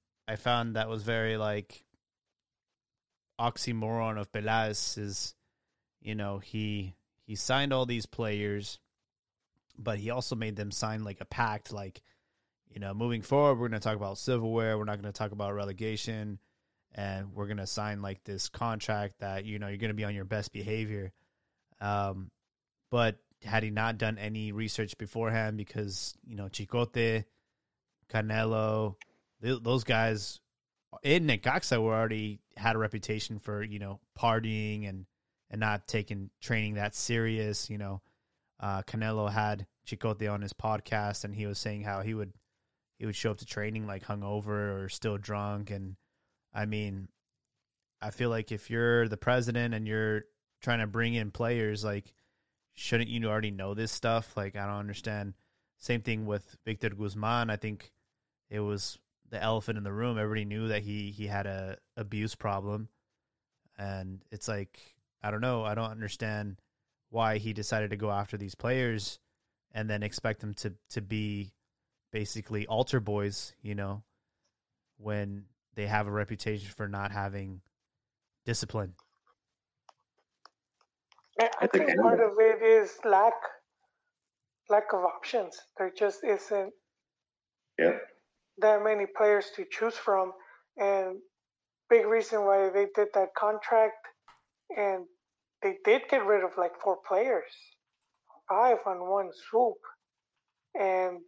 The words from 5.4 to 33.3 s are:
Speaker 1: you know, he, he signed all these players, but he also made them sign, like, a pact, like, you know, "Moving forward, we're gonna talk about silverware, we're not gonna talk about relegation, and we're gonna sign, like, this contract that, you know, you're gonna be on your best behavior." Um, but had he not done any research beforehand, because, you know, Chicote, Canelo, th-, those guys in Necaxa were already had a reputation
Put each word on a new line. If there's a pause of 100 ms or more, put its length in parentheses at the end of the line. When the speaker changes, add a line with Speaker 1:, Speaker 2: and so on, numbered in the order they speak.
Speaker 1:
you
know,
he, (300)
he
signed
all
these
players, (1000)
but
he
also
made
them
sign,
like,
a
pact,
like, (680)
you
know,
"Moving
forward,
we're
gonna
talk
about
silverware,
we're
not
gonna
talk
about
relegation, (560)
and
we're
gonna
sign,
like,
this
contract
that,
you
know,
you're
gonna
be
on
your
best
behavior." (680)
Um, (600)
but (260)
had
he
not
done
any
research
beforehand,
because, (120)
you
know,
Chicote, (840)
Canelo, (460)
th-,
those
guys (600)
in
Necaxa
were
already (160)
had
a
reputation